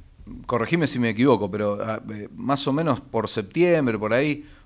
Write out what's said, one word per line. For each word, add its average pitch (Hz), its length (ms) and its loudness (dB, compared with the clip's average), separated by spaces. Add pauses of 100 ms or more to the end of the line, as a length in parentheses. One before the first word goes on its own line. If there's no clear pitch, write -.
(460)
corregime 123 420 0
si 123 100 -2
me 117 120 2
equivoco, 107 380 4
pero, 101 320 -2
ah, 110 220 -4 (100)
eh, 104 220 -12
más 131 320 -2
o 139 60 0
menos 143 280 0
por 110 280 -4
septiembre, 139 680 2
por 107 160 -2
ahí, 147 320 0 (220)